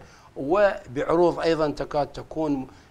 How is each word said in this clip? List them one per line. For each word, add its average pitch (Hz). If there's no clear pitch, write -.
وبعروض 160
أيضًا 160
تكاد 143
تكون 139